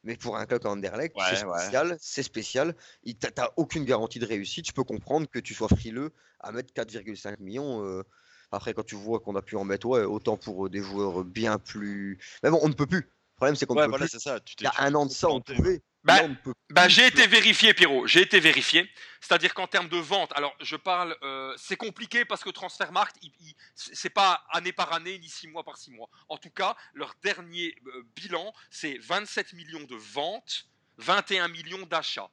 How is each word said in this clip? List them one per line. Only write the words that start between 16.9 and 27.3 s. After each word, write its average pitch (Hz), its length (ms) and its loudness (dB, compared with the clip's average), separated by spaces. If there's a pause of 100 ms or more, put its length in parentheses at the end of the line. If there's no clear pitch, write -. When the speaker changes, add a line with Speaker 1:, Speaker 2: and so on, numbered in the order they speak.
Speaker 3:
j'ai 240 200 10
Speaker 1:
tu - 80 4
Speaker 3:
été 233 80 10
Speaker 1:
vois. 214 120 8
Speaker 3:
vérifié, 220 340 6
Pierrot, 139 340 6
j'ai 156 140 8
été 196 180 6
vérifié. 156 520 4 (320)
C'est-à-dire 175 320 2
qu'en 185 120 -4
termes 180 220 -2
de 170 80 -4
vente, 170 400 -2
alors, 143 240 -4
je 151 160 -8
parle, 175 460 -4
euh, 135 340 -8
c'est - 220 -8
compliqué 226 480 -4
parce - 180 -8
que 190 60 -8
Transfermarkt, 180 720 -4
il, 156 180 -20
il, 156 140 -20 (200)
c'est, - 200 -18
c'est - 160 -8
pas 190 420 2
année 175 200 -4
par 165 200 -4
année, 170 260 -6
ni 160 120 -20
six - 180 -16
mois 160 160 -12
par 151 140 -18
six - 120 -20
mois. 117 200 -20 (180)
En 156 80 -10
tout 156 140 -20
cas, 196 260 -2 (160)
leur 143 300 -12
dernier, 175 520 -6 (120)